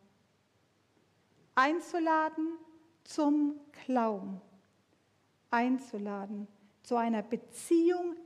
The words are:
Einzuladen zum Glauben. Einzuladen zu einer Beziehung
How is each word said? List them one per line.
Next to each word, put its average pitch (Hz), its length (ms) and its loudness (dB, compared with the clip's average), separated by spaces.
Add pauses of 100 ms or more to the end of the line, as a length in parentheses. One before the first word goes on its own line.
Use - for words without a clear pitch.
(1600)
Einzuladen 320 960 0 (520)
zum 294 560 2 (260)
Glauben. 208 540 -2 (1080)
Einzuladen 208 1000 -2 (360)
zu 240 140 -2
einer 226 260 0
Beziehung 339 920 0 (100)